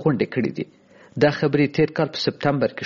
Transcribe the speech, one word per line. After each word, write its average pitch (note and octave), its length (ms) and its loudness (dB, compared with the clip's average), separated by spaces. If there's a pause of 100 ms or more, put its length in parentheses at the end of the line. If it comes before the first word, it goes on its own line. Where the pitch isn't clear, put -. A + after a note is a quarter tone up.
غونډې A#2 300 2
کړې A2 220 -2
دي. - 100 -6 (560)
دا D3 160 6
خبرې C#3+ 380 2
تیر D3+ 200 2
کال D3+ 180 0
په - 100 -8
سپتمبر C#3+ 520 0
کې - 100 -10